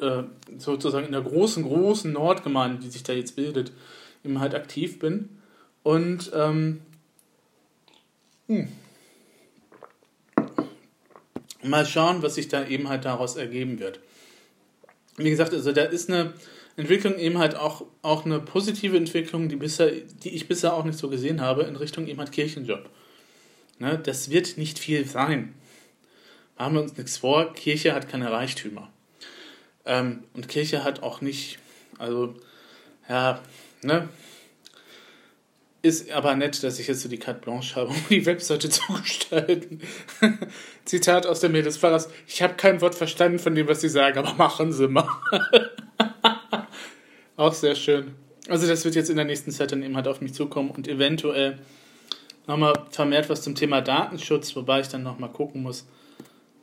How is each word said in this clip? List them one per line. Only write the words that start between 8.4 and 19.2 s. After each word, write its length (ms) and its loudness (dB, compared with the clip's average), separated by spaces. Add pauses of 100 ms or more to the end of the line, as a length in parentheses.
hm. 200 0 (3000)
Mal 220 4
schauen, 380 2
was 140 -2
sich 120 -4
da 180 -2
eben 220 -2
halt 160 -4
daraus 320 -4
ergeben 420 -6
wird. 220 -8 (1160)
Wie 120 0
gesagt, 240 2
also 200 0
da 100 4
ist 260 -2
eine 240 0 (480)
Entwicklung 380 2
eben 200 0
halt 180 2
auch, 280 -4 (180)
auch 220 0
eine 160 0
positive 560 0
Entwicklung, 520 0